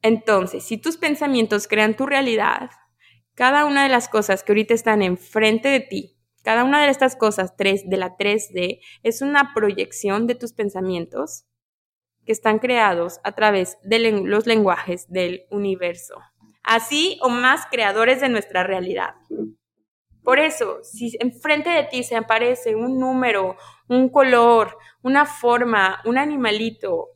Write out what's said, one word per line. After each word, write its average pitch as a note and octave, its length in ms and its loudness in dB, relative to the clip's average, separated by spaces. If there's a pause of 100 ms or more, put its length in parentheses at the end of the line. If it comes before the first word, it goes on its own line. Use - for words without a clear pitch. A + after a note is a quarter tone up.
Entonces, G#3 600 0
si A3+ 140 -8
tus D#4+ 180 -6
pensamientos C4+ 720 -2
crean G#3+ 300 0
tu C4+ 80 -2
realidad, B3+ 640 0 (640)
cada C#4 320 2
una C#4 180 2
de C4+ 60 2
las B3 180 0
cosas G#3 360 0
que G#3 100 0
ahorita G#3+ 200 2
están A3 280 2
enfrente G#3+ 680 0
de C4+ 140 2
ti, - 360 -12 (260)
cada A3+ 200 2
una D4 220 4
de C#4 60 4
estas C4+ 260 0
cosas G#3 400 -2
tres, G3 320 0
de F#3+ 80 -2
la F#3 180 -4
tres G3+ 380 -2
D, F3+ 260 -4 (240)
es A3+ 180 -2
una C#4 320 0
proyección G3+ 760 -2
de A#3+ 80 -2
tus A#3+ 180 -12
pensamientos F#3 920 -6 (800)
que - 60 -4
están G#3+ 280 0
creados G#3 680 0
a G#3 80 -6
través G3+ 500 0
de A3 160 0
len-, G#3+ 300 0
los G#3+ 180 0
lenguajes F#3 600 0
del F3+ 420 -4
universo. F#3 720 -6 (420)
Así C#4+ 580 0
o B3+ 60 0
más B3 420 2
creadores A3+ 520 2
de C4+ 80 0
nuestra G3+ 340 -2
realidad. F#3 520 -4 (1080)
Por C4 140 4
eso, D4 460 -2
si A#3 360 -10
enfrente D4+ 500 -2
de D#4 160 0
ti B3+ 180 -6
se A#3+ 120 -6
aparece A3+ 600 0
un B3+ 240 -2
número, B3 580 0 (300)
un B3+ 220 2
color, B3 680 4 (240)
una C#4 240 2
forma, A#3 800 0
un A#3 120 0
animalito A3+ 1000 -4